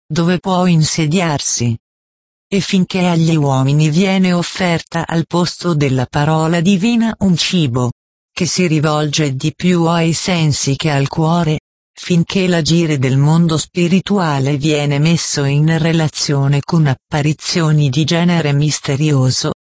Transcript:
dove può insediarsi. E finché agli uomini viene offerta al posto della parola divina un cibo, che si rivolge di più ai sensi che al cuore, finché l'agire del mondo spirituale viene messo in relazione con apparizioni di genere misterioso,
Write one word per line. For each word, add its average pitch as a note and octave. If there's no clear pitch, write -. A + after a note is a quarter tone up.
dove E3+
può F3+
insediarsi. D#3
E G3
finché F#3
agli E3
uomini C#3+
viene F#3
offerta E3+
al E3
posto F3
della C3
parola D#3
divina A3
un F#3
cibo, B2+
che F3+
si F3+
rivolge D3+
di C#3+
più F3
ai E3
sensi D3+
che D#3
al C#3
cuore, D#3+
finché F3+
l'agire E3
del C3
mondo D#3+
spirituale E3+
viene D3
messo D#3
in D3+
relazione D3
con D#3+
apparizioni D3+
di D3+
genere E3+
misterioso, C#3+